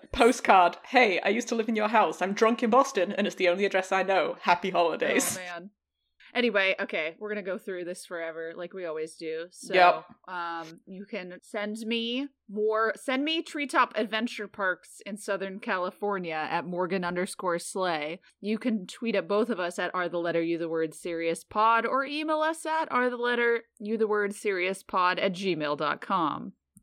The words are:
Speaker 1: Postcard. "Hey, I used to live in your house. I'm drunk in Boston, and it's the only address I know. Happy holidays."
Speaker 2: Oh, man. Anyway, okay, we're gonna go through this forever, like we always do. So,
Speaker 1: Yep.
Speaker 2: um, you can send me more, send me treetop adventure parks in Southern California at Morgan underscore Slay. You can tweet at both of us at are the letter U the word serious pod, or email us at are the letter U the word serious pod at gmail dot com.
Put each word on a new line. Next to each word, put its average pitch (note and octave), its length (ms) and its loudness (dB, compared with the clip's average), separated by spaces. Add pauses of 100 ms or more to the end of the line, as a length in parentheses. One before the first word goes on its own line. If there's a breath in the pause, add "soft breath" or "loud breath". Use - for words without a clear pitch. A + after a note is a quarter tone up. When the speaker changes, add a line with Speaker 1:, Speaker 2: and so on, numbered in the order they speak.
(120 loud breath)
Speaker 1:
Postcard. G3+ 640 6 (100)
"Hey, A3+ 340 6
I - 100 0
used A#3 180 0
to A#3 80 -2
live A3 120 -2
in A3+ 60 0
your G#3+ 140 0
house. G3+ 340 4
I'm F#3+ 120 0
drunk A#3 280 4
in A3+ 80 2
Boston, G#3 420 4
and G#3 140 0
it's - 80 -2
the F3+ 140 2
only F#3+ 160 2
address F#3+ 260 0
I F#3+ 140 2
know. E3+ 380 2
Happy F3+ 280 4
holidays." D#3+ 680 2
Speaker 2:
Oh, F#3 40 -10
man. F3+ 300 -12 (640 soft breath)
Anyway, G3+ 460 2
okay, E3 380 -4
we're G#3 100 -10
gonna G#3 140 -6
go F#3 160 -6
through F3+ 260 -8
this F3 220 -10
forever, E3 500 -8
like E3+ 160 -12
we F#3+ 140 -10
always D#3+ 300 -6
do. D#3+ 340 -8
So, - 240 -10
Speaker 1:
Yep. F3 300 8 (240)
Speaker 2:
um, E3+ 580 -10
you G3 180 -14
can F3+ 380 -12
send G#3+ 380 -6
me A#3 480 -4 (200)
more, G#3+ 480 0
send C4 280 -2
me D#4+ 180 -2
treetop C#4+ 540 0
adventure A3 520 -4
parks - 560 -6
in G3+ 140 -10
Southern G3 400 -4
California F3+ 880 -4
at D#3+ 160 -2
Morgan F3+ 400 -2
underscore F3 540 -2
Slay. E3+ 600 -4 (200 soft breath)
You G#3 180 -2
can A3 280 -2
tweet A3+ 300 -6
at E3+ 120 -2
both G#3 220 2
of D#3+ 100 -4
us F3 200 -4
at F3+ 140 -4
are F3 140 -2
the E3+ 120 -4
letter E3+ 200 0
U E3 180 0
the E3 120 -4
word D#3+ 240 -2
serious E3 500 -4
pod, A3+ 400 4
or C4 220 0
email D#4 340 -2
us D#4+ 240 -2
at D#4+ 280 -2
are B3 180 2
the B3 80 -6
letter A#3+ 460 2 (160)
U G#3+ 180 -2
the A3 80 4
word G#3 280 2
serious F#3+ 500 -2
pod F3+ 340 2
at G3 160 0
gmail D#3 420 0
dot D3 240 -2
com. F3+ 520 -2 (300)